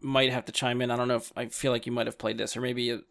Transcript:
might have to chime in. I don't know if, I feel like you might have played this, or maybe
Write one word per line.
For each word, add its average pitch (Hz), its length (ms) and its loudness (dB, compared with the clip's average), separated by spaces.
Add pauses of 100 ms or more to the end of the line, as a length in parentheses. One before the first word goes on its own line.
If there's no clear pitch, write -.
might 135 300 4
have 123 140 -2
to - 60 -12
chime 123 300 0
in. 120 100 2
I 120 60 2
don't 123 100 0
know 123 80 4
if, 113 200 -4
I 123 120 -4
feel 131 240 0
like 117 160 0
you 123 60 -2
might 117 140 0
have 117 120 -8
played 113 180 -2
this, 107 180 -4
or 117 60 -4
maybe 123 380 0 (120)